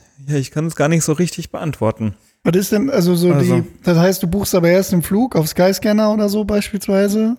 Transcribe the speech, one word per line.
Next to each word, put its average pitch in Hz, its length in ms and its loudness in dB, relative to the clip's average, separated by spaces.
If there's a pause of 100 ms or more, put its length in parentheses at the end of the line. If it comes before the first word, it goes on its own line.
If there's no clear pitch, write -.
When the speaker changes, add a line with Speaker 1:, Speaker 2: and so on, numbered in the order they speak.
(260)
Speaker 1:
ja, 147 100 -2
ich 135 140 -4
kann 156 160 -4
es 160 100 -8
gar 170 120 0
nicht 165 160 2
so 156 80 0
richtig 165 380 -4
beantworten. 110 680 -4 (280)
Speaker 2:
Was 170 120 2
ist 196 160 -2
denn, 214 180 0
also 180 240 2
so 175 180 2
Speaker 1:
Also 143 280 2
Speaker 2:
die, 170 40 -2 (200)
das 175 140 2
heißt, 185 240 2
du 190 40 -2
buchst 190 280 -2
aber 170 140 2
erst 185 240 2
einen 175 100 2
Flug 226 340 -2
auf 156 120 0
Skyscanner 208 640 0
oder 214 160 0
so 208 160 -2
beispielsweise? 208 960 0